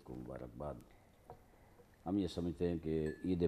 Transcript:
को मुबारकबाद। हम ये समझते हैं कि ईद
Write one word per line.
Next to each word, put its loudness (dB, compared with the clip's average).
को -8
मुबारकबाद। -6
हम 2
ये 2
समझते 0
हैं 2
कि 2
ईद 4